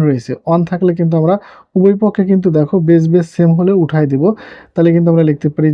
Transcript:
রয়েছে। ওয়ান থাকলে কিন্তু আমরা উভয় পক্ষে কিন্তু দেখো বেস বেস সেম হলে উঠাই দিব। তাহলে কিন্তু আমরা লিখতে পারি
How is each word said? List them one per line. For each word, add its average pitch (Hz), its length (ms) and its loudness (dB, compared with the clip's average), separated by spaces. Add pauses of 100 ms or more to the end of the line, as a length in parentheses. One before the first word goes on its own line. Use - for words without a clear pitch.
রয়েছে। 131 240 -4 (140)
ওয়ান 170 240 0
থাকলে 180 300 -2
কিন্তু 165 220 -2
আমরা 170 140 0 (420)
উভয় 196 260 2
পক্ষে 208 280 -2
কিন্তু 190 160 0 (100)
দেখো 151 180 0 (120)
বেস 165 160 4 (100)
বেস 175 220 0
সেম 170 140 2 (100)
হলে 180 120 0 (120)
উঠাই 156 280 -2
দিব। 139 120 -2 (500)
তাহলে 170 220 2
কিন্তু 170 180 2
আমরা 165 160 2
লিখতে 147 260 -4
পারি 156 180 0